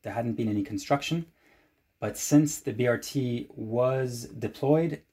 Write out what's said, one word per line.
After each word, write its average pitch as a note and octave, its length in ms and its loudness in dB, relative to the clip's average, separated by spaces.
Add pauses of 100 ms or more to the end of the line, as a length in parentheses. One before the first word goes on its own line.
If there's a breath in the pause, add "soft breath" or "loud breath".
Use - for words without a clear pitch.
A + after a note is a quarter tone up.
There G#2 100 -8
hadn't A#2 220 -2
been A2+ 120 -2
any G#2 160 0
construction. C#3+ 640 -2 (720 soft breath)
But G#2+ 180 -6
since D3 420 4
the - 140 -6
B B2 140 0
R A#2+ 100 4
T A#2+ 520 -4
was B2 760 -2
deployed, D3+ 760 0 (120)